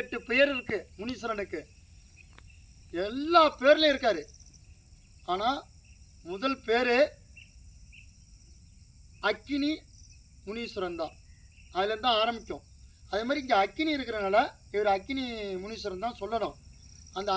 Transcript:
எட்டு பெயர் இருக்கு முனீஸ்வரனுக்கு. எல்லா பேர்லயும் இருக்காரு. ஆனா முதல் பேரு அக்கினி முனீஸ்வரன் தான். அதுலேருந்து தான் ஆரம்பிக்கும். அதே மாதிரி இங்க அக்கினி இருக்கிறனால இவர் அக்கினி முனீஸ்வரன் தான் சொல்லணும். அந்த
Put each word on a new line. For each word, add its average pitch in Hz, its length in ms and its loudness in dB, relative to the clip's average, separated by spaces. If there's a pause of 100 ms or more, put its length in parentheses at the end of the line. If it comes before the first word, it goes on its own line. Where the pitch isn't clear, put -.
எட்டு 247 160 -10 (100)
பெயர் 269 260 2
இருக்கு 233 240 -6 (220)
முனீஸ்வரனுக்கு. 214 600 -6 (1300)
எல்லா 269 480 2 (200)
பேர்லயும் 302 320 6
இருக்காரு. 214 300 0 (1080)
ஆனா 214 160 0 (840)
முதல் 262 260 -4 (100)
பேரு 240 300 2 (2250)
அக்கினி 285 420 -4 (720)
முனீஸ்வரன் 196 560 -6
தான். 151 100 -6 (600)
அதுலேருந்து 214 320 0
தான் 220 160 4
ஆரம்பிக்கும். 226 400 -4 (480)
அதே 202 160 0
மாதிரி 277 180 -2
இங்க 240 200 4
அக்கினி 302 320 -2
இருக்கிறனால 220 500 2 (260)
இவர் 202 220 2
அக்கினி 262 320 -4 (380)
முனீஸ்வரன் 202 420 -8
தான் 240 160 -10
சொல்லணும். 208 340 -4 (640)
அந்த 202 180 -4